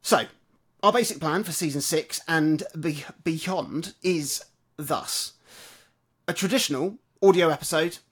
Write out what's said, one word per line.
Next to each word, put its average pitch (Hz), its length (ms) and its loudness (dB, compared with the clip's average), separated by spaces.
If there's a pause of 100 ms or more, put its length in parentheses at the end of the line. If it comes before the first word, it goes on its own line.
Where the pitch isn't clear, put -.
So, 147 220 2 (580)
our 202 100 6
basic 226 280 0
plan 160 240 0
for 170 80 -8
season 143 280 -2
six - 460 -4
and 156 360 2 (160)
be-, 151 260 -4 (200)
beyond 160 760 -4
is 165 420 -2 (320)
thus. - 580 -6 (920)
A 175 60 -4
traditional 190 680 -2 (240)
audio 175 280 8
episode 160 480 -2 (140)